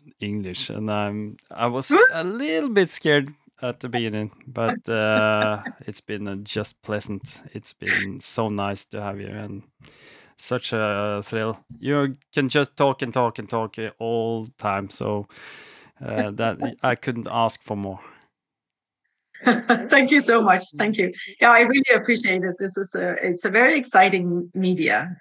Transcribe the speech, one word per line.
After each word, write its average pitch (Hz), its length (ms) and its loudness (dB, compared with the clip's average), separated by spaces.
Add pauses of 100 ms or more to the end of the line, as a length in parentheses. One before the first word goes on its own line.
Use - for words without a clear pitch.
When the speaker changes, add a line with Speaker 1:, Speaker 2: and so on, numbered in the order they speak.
(200)
Speaker 1:
English, 101 500 -6
and 107 200 -4
I'm, 104 460 -4 (140)
I 120 160 -2
was 127 240 -2
Speaker 2:
Woo! 320 80 6 (140)
Speaker 1:
a 165 120 -2
little 285 460 -4
bit 202 200 4
scared 147 380 2 (340)
at 123 180 -6
the 131 80 -10
beginning, 107 420 -4 (160)
but, 113 420 -4
uh, 107 720 2 (100)
Speaker 2:
<laughs> - 140 -18
Speaker 1:
it's 104 140 -12
been, 107 280 -8
uh, 98 80 -8
just 104 460 -6
pleasant. - 600 -8 (100)
It's - 220 -14
been - 460 -4
so - 280 -2
nice 101 380 -4
to 104 160 -10
have 101 180 -8
you, 101 80 -12
and 104 340 -12 (760)
such - 360 -4
a 104 500 -2
thrill. 110 400 -4 (160)
You 139 380 0 (160)
can 135 160 0
just 143 280 0
talk 139 260 2
and 120 100 -6
talk 120 260 0
and 104 100 -12
talk, 113 300 -4
uh, 110 200 -6
all 113 460 -2
the 113 140 -18
time, 101 320 -2
so, 107 360 -4 (800)
uh, 107 280 -2
that 110 260 -2
Speaker 2:
<laughs> - 240 -8
Speaker 1:
I 127 140 4
couldn't 117 340 -6
ask 113 320 0
for 107 140 -6
more. 98 240 -8 (1400)
Speaker 2:
<laughs> - 20 -20
Thank 247 640 4
you 294 100 6
so 226 220 4
much. 185 220 4 (140)
Thank 214 200 0
you. 180 140 0 (280)
Yeah, 233 100 8
I 233 100 10
really 254 340 6
appreciate 196 480 2
it. 180 160 -4
This 190 180 -4
is 196 180 -6
a, 180 280 -2
it's 180 220 -2
a 185 60 2
very 254 280 6
exciting 180 760 4
media, 175 680 0